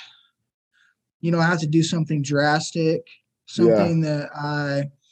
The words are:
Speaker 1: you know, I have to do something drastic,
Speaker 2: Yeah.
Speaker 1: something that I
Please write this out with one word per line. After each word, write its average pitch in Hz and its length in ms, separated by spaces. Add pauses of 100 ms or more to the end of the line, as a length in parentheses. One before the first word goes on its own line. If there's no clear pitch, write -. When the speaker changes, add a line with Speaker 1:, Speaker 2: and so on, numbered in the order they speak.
(1200)
Speaker 1:
you 170 100
know, 170 80
I 165 60
have 170 140
to 160 80
do 160 160
something 160 400
drastic, 156 800 (560)
Speaker 2:
Yeah. - 80 (120)
Speaker 1:
something 165 240
that 151 340
I 143 540 (220)